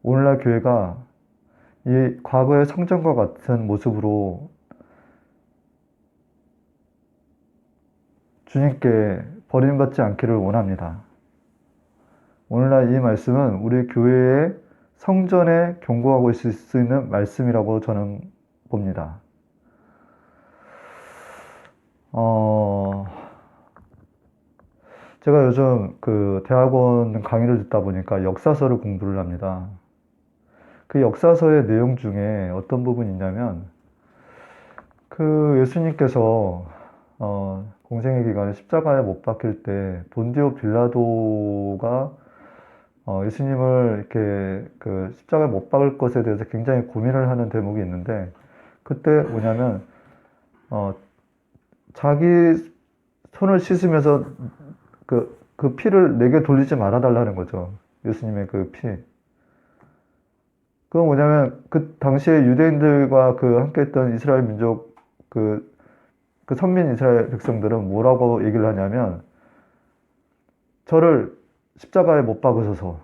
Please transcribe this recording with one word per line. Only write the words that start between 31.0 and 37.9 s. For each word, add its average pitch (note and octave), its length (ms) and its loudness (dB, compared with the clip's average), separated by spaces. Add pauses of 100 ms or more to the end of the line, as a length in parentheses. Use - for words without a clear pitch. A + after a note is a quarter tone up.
역사서의 D#3 680 4
내용 A#2+ 300 0
중에 G2+ 540 -6
어떤 G2 340 -6
부분이 A#2+ 260 -4
있냐면, F#2+ 540 -8 (1400)
그 D3+ 520 2
예수님께서, B2 1080 0 (520)
어, G2+ 540 -8 (120)
공생의 B2 400 -4